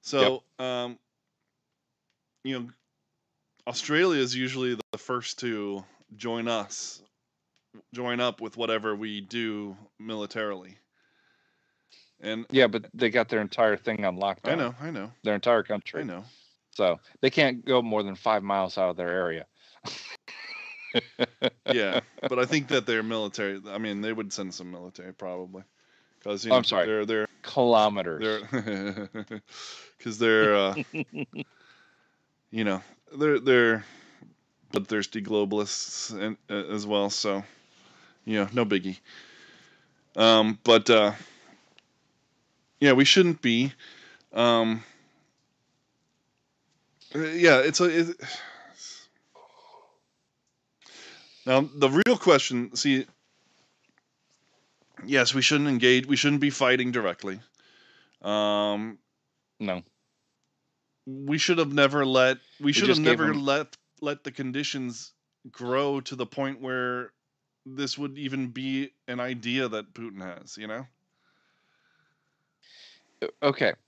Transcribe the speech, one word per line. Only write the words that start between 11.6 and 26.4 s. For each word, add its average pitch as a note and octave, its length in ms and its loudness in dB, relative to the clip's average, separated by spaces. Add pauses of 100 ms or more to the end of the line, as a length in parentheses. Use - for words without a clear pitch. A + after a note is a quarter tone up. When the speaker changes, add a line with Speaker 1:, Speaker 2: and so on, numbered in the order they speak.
Speaker 1:
And A2 300 -8
Speaker 2:
Yeah, C3 160 4
but G#2+ 280 -4
they A#2 160 0
got A2+ 200 0
their A2 100 -2
entire G#2+ 360 0
thing G#2+ 280 -6
on F#2 120 -2
lockdown. G2 360 -4
Speaker 1:
I - 20 0
know, B2 260 -4
I D#3 100 -10
know. A2+ 220 -12 (100)
Speaker 2:
Their G#2+ 120 -2
entire A2 280 2
country. G2 380 -8
Speaker 1:
I D#2 40 -6
know. F#2+ 200 -12 (480)
Speaker 2:
So F2+ 260 0 (220)
they C3 100 4
can't B2+ 340 0
go B2+ 180 4
more G#2+ 200 -2
than G2 120 -6
five G#2+ 280 0
miles G2 360 -2
out F#2 120 2
of E2+ 60 -6
their F2 140 -6
area. F2 360 -4 (380)
<laughs> - 100 -12 (1800)
Speaker 1:
Yeah, A2+ 280 0 (200)
but B2+ 180 -4
I B2+ 60 2
think C3+ 240 -2
that B2+ 180 0
their A2+ 160 0
military, G#2+ 640 -6
I G2+ 120 -10
mean, G#2 220 -6
they A2 120 -6
would G#2+ 200 -8
send F#2+ 220 -10
some F2+ 160 -14
military F2+ 420 -18
probably. F#2 520 -12 (560)
'Cause, G2+ 240 -6